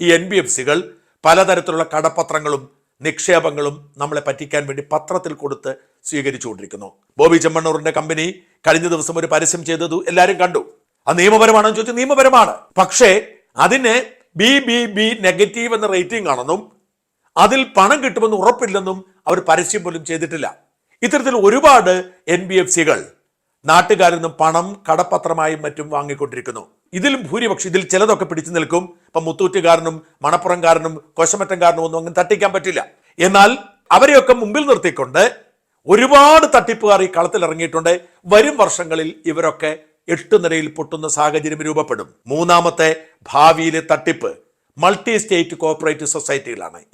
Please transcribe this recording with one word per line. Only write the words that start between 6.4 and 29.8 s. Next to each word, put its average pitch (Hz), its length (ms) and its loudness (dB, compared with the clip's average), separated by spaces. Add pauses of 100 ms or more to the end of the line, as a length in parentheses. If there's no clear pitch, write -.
ബോബി 165 240 4
ചെമ്മണ്ണൂറിന്റെ 160 560 -4
കമ്പനി 156 260 -6 (420)
കഴിഞ്ഞ 165 280 2
ദിവസം 160 260 -8
ഒരു 165 120 -6
പരസ്യം 160 360 -2
ചെയ്തത് 165 260 -4 (160)
എല്ലാവരും 185 320 2
കണ്ടു. 160 200 -2 (440)
അത് 160 140 0
നിയമപരമാണെന്ന് 220 560 4
ചോദിച്ചാൽ 233 240 -6
നിയമപരമാണ്. 262 540 4 (260)
പക്ഷേ 190 300 4 (560)
അതിന് 240 280 2 (460)
ബി 247 100 2 (160)
ബി 240 120 0 (180)
ബി 214 100 0 (200)
നെഗറ്റീവ് 208 500 0
എന്ന 214 180 -2
റേറ്റിംഗ് 185 380 -4
ആണെന്നും 139 280 -4 (840)
അതിൽ 262 180 2 (140)
പണം 240 260 2
കിട്ടുമെന്ന് 220 400 -2
ഉറപ്പില്ലെന്നും 196 560 -2 (300)
അവർ 185 100 0 (100)
പരസ്യം 170 380 0
പോലും 165 240 -10
ചെയ്തിട്ടില്ല. 156 380 -6 (560)
ഇത്തരത്തിൽ 240 300 0 (120)
ഒരുപാട് 240 460 6 (420)
എൻ 180 140 -4
ബി 190 120 -2
എഫ് 185 140 -4
സികൾ 151 240 0 (680)
നാട്ടുകാരിൽ 175 480 4
നിന്നും 165 220 -8
പണം 165 280 0 (180)
കടപ്പത്രമായും 160 800 -2
മറ്റും 151 300 -10
വാങ്ങിക്കൊണ്ടിരിക്കുന്നു. 135 640 -8 (360)
ഇതിലും 262 320 -2
ഭൂരിപക്ഷം, 226 420 -4
ഇതിൽ 170 200 0
ചിലതൊക്കെ 190 380 0
പിടിച്ചു 160 260 -10
നിൽക്കും. 165 280 -2 (260)
ഇപ്പം 160 180 -6
മുത്തൂറ്റുകാരനും 165 680 0 (280)